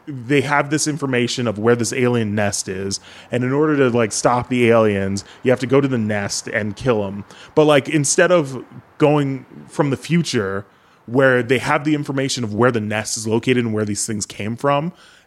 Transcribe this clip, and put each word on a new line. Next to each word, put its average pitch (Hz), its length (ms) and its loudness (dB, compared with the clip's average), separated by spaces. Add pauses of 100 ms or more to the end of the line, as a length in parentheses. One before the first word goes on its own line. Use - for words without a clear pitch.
they 135 340 -2
have 143 300 0
this 151 160 -2
information 127 600 -2
of 104 120 -2
where 117 180 4
this 113 160 -2
alien 120 420 0
nest 101 340 -2
is, 98 300 -6 (320)
and 127 140 -2
in 127 80 -2
order 151 240 2
to, 131 140 4
like, 117 220 2
stop 123 360 0
the 123 220 2
aliens, 101 540 2 (180)
you 123 80 2
have 123 100 2
to 131 60 -4
go 135 140 4
to 139 80 2
the 131 100 -2
nest 107 500 -4
and 107 280 -4
kill 117 300 0
'em. 101 180 -10 (300)
But, 156 100 4
like, 147 260 4
instead 156 420 2
of 135 300 0 (360)
going 143 460 2 (240)
from 147 220 -2
the 123 80 -2
future 107 640 -2 (420)
where 127 360 4
they 120 160 2
have 143 260 -2
the 156 100 0
information 135 500 -4
of 104 100 -4
where 120 160 4
the 117 100 0
nest 107 380 -4
is 110 80 -8
located 117 380 0
and 110 100 -4
where 107 100 -2
these 104 220 -6
things 104 180 -6
came 107 320 -8
from, 143 360 -2 (340)